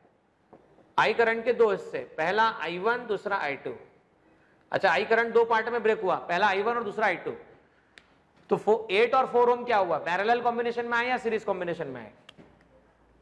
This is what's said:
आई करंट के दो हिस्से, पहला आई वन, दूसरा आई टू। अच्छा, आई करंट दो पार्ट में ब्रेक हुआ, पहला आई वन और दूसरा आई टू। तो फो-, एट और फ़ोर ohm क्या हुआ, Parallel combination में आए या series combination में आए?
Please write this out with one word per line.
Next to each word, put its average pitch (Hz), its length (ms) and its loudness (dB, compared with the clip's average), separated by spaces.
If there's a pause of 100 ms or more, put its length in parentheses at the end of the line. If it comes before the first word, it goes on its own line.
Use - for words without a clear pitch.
(1000)
आई 175 140 4
करंट 226 320 2
के 247 80 2
दो 214 180 4
हिस्से, 175 280 -6
पहला 180 500 0
आई 170 280 -6
वन, 233 280 -2
दूसरा 202 320 -4
आई 143 180 -4
टू। 131 200 -10 (960)
अच्छा, 180 200 2
आई 185 140 0
करंट 226 280 2
दो 226 120 6
पार्ट 226 240 0
में 233 140 -4
ब्रेक 214 180 2
हुआ, 180 140 0
पहला 175 320 0
आई 196 140 0
वन 233 140 0
और 233 80 -4
दूसरा 208 220 -2
आई 185 100 2
टू। 151 160 -8 (1160)
तो 202 80 4
फो-, - 340 0
एट 226 240 4
और 262 120 4
फ़ोर 240 220 4
ohm 240 160 0
क्या 226 120 2
हुआ, 175 200 2
Parallel 190 440 0
combination 233 440 -2
में 233 120 -2
आए 233 100 0
या 240 100 0
series 220 260 -2
combination 175 440 -4
में 127 140 -12
आए? 107 100 -18 (1120)